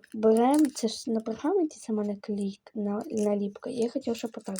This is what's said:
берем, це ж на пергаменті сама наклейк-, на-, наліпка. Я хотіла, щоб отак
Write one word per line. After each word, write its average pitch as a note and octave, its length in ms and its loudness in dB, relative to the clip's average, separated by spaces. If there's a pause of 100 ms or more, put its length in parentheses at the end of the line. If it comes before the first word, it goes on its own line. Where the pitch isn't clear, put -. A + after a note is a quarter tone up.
(140)
берем, A#3+ 580 6
це - 160 -2
ж - 240 -6
на A3+ 80 0
пергаменті D4+ 600 -2
сама G#3+ 240 -2
наклейк-, G3+ 720 -6
на-, G#3 300 -2
наліпка. G#3 640 -2
Я A#3+ 200 -2
хотіла, B3 260 -4
щоб A3+ 220 -8
отак G3+ 220 -8